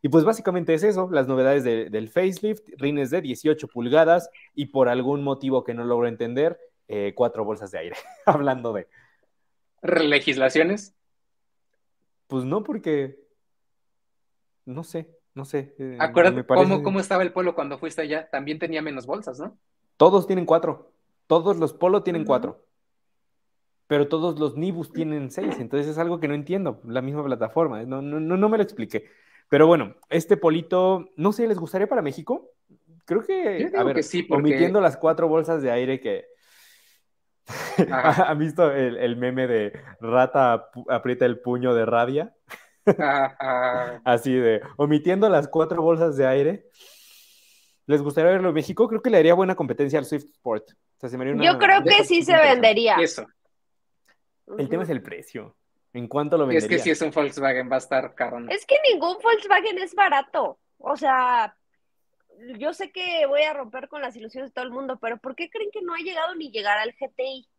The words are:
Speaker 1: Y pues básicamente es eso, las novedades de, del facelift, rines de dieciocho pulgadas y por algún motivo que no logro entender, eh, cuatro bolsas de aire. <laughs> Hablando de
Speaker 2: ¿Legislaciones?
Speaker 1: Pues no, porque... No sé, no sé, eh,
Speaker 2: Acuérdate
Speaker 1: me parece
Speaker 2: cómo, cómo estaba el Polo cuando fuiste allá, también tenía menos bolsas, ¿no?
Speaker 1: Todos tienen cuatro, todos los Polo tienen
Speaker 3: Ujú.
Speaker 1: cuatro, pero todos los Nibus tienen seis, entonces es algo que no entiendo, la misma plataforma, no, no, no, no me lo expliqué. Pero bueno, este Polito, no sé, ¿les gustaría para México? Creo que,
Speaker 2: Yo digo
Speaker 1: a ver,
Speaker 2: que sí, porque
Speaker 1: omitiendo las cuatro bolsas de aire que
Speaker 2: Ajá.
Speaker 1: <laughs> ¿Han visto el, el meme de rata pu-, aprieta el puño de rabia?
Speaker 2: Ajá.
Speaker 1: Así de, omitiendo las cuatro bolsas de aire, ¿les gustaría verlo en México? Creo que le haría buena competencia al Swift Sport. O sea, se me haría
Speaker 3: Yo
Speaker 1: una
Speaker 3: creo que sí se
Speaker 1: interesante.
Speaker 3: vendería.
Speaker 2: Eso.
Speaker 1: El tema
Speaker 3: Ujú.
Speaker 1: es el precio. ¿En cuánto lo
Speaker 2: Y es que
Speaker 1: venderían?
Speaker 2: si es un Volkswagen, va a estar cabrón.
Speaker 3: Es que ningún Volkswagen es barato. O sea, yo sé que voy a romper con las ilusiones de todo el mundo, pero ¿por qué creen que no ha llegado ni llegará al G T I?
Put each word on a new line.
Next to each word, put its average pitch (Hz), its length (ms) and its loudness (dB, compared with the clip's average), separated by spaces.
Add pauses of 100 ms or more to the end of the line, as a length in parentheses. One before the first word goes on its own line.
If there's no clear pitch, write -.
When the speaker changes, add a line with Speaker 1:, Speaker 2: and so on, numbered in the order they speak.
Speaker 1:
Y 151 60 -2
pues 156 160 6
básicamente 180 480 0
es 160 100 2
eso, 190 300 0
las 135 160 0
novedades 135 340 2
de, 113 280 -2
del 110 180 -6
facelift, 190 580 -4 (120)
rines 139 320 -2
de 175 100 -2
dieciocho 151 480 -2
pulgadas 160 600 2 (240)
y 143 120 -6
por 131 220 2
algún 127 340 -2
motivo 135 400 -2
que 120 120 -8
no 117 100 -8
logro 120 240 0
entender, 120 500 -2 (300)
eh, 101 260 -4
cuatro 117 300 -2
bolsas 104 260 -8
de 90 100 -10
aire. 87 160 -12 (140)
<laughs> - 140 -20
Hablando 131 480 2
de 98 160 -8 (920)
Speaker 2:
¿Legislaciones? 151 1120 2 (1300)
Speaker 1:
Pues 131 160 -4
no, 170 180 -2
porque... 151 560 -4 (1500)
No 135 200 -12
sé, 165 260 -10 (240)
no 135 100 -14
sé, 139 340 -8
eh, 131 220 -12
Speaker 2:
Acuérdate 151 360 4
Speaker 1:
me 127 80 -6
parece 180 220 6
Speaker 2:
cómo, 185 160 0
cómo 190 180 -2
estaba 185 220 0
el 175 100 -2
Polo 180 220 -2
cuando 143 240 -6
fuiste 160 220 -8
allá, 156 300 -6
también 147 280 -6
tenía 160 220 -4
menos 143 240 -8
bolsas, 139 340 -10
¿no? - 200 -14 (400)
Speaker 1:
Todos 185 280 6
tienen 185 200 -2
cuatro, 160 460 0 (340)
todos 170 320 2
los 160 160 -2
Polo 190 280 2
tienen 170 200 -2
Speaker 3:
Ujú. 147 60 -6
Speaker 1:
cuatro, 123 360 -2 (1200)
pero 147 220 2
todos 160 320 -2
los 131 160 -2
Nibus 165 380 -6
tienen 151 360 -6
seis, 143 280 -6
entonces 143 300 -4
es 156 100 -6
algo 170 220 -4
que 151 80 -4
no 143 60 -2
entiendo, 147 520 -6
la 123 160 -4
misma 143 200 -6
plataforma, 123 600 -2
no, 131 180 -8
no, 147 180 -8
no, 165 200 -2
no 208 100 4
me 220 80 0
lo 208 60 0
expliqué. - 420 -6 (440)
Pero 147 180 8
bueno, 151 300 4 (140)
este 170 260 2
Polito, 175 800 0
no 185 160 0
sé, 233 160 -2
¿les 202 100 0
gustaría 185 300 -2
para 226 140 0
México? 156 500 -6 (520)
Creo 226 200 -2
que, 339 340 -2
Speaker 2:
Yo 285 80 -2
digo 392 140 -2
Speaker 1:
a - 20 2
ver, 302 140 0
Speaker 2:
que 302 80 -2
sí, 175 180 -4
porque 143 180 0
Speaker 1:
omitiendo 151 400 2
las 156 160 2
cuatro 160 300 0
bolsas 160 340 0
de 127 120 -2
aire 131 260 -2
que 101 280 -6 (1600)
Speaker 2:
Ajá. 131 340 4
Speaker 1:
<laughs> 143 60 0
¿Han 151 80 0
visto 156 320 2
el, 131 260 0
el 120 200 -2
meme 127 320 -2
de 107 240 0 (280)
rata 123 680 2
pu-, 123 180 -16
aprieta 123 380 0
el 123 140 0
puño 123 340 0
de 113 100 2
rabia? 123 480 0 (540)
Speaker 2:
Ajá. 127 1160 0
Speaker 1:
Así 127 280 0
de, 117 280 2 (160)
omitiendo 156 520 2
las 151 200 2
cuatro 165 340 0
bolsas 165 340 2
de 135 120 2
aire, 143 400 0 (1160)
¿les 147 160 4
gustaría 156 280 2
verlo 185 200 2
en 151 40 -2
México? 165 320 0
Creo 214 160 -4
que 254 80 0
le 208 80 6
haría 165 160 8
buena 185 220 2
competencia 147 420 -2
al 135 60 -2
Swift 143 220 -6
Sport. - 440 -8
O - 300 -20
sea, 131 80 -12
se 127 100 -10
me 127 60 -6
haría 143 180 -2
Speaker 3:
Yo 339 140 4
Speaker 1:
una - 20 -8
Speaker 3:
creo 392 240 6
que 415 220 4
sí 339 180 2
se 330 100 -2
Speaker 1:
interesante. 311 200 8
Speaker 3:
vendería. 226 480 4
Speaker 2:
Eso. 135 260 -2 (1300)
Speaker 1:
El 139 100 -4
tema 165 140 -4
Speaker 3:
Ujú. - 20 -4
Speaker 1:
es 165 60 -8
el 127 120 -4
precio. - 540 -16 (360)
¿En 120 160 -10
cuánto 147 300 0
lo 147 120 4
Speaker 2:
Y 123 60 4
es 156 80 4
que 147 120 -4
Speaker 1:
venderían? 135 80 0
Speaker 2:
si 170 60 0
es 151 120 0
un 156 80 -2
Volkswagen, 135 600 -2
va 131 60 0
a - 20 2
estar 131 360 -4
cabrón. 120 360 -6
Speaker 3:
Es 403 160 -6
que 539 100 4 (160)
ningún 349 300 -2
Volkswagen 415 560 2
es 370 160 -8
barato. 285 640 0 (200)
O - 180 -4
sea, 247 600 0 (1040)
yo 294 140 -4
sé 381 200 -10
que 349 340 -2
voy 285 160 0
a 311 120 0
romper 262 340 -12
con 302 140 -12
las 262 140 -10
ilusiones 247 340 -14
de - 40 -20
todo 254 100 -8
el 254 60 -12
mundo, 254 300 -10
pero 233 180 -6
¿por 262 160 -12
qué 330 160 -10
creen 427 220 -8
que 427 100 -10
no 339 120 -8
ha 339 40 -8
llegado 339 380 -6
ni 311 140 -12
llegará 208 320 -2
al 233 140 -8
G 262 180 -10
T 254 100 -8
I? 262 240 -12 (100)